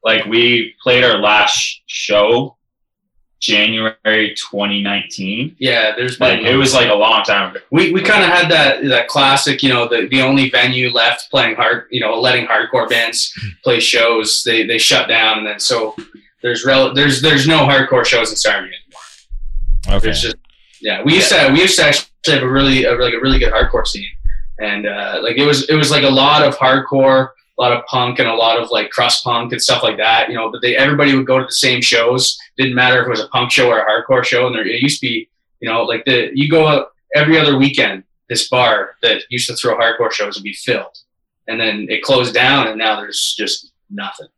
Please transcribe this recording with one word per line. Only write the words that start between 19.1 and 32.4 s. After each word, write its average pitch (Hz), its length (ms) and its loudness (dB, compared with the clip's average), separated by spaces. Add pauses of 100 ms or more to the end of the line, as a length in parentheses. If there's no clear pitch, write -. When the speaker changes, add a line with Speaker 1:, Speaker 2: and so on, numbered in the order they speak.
Speaker 3:
Okay. 98 100 4
Speaker 2:
There's 76 160 0
just, - 140 -4 (460)
yeah, 107 200 -4
we 147 120 2
used 185 180 2
Speaker 1:
Yeah. 156 140 4
Speaker 2:
to, 135 80 4
we 160 80 6
used 190 160 2
to 160 80 4
actually - 240 0 (160)
have 139 160 0
a 127 60 -2
really, 135 360 2
a, 123 100 2
like, 120 200 0
a 117 60 -4
really 131 180 2
good - 160 4
hardcore - 320 2
scene, - 180 -6 (540)
and, 104 280 -4
uh, 101 360 -6
like, - 160 -2
it 143 80 4
was, 143 240 2
it 156 60 2
was, 143 140 2
like, 147 140 2
a 135 60 4
lot 139 320 4
of 143 160 2
hardcore, 135 720 2 (280)
a 123 40 0
lot 123 100 2
of 120 140 -4
punk, 123 320 -2
and 123 100 0
a 113 60 -2
lot 113 240 2
of, 113 120 -6
like, 107 200 -4
crust 123 340 -2
punk 120 280 -4
and - 100 -6
stuff 120 200 0
like 107 160 -2
that, 113 320 2
you 120 40 -6
know. 113 160 -4
But - 120 -10
they, 120 140 0
everybody 139 380 2
would 131 120 0
go 131 120 2
to 131 60 -2
the - 80 -12
same 123 300 0
shows. 120 560 0 (180)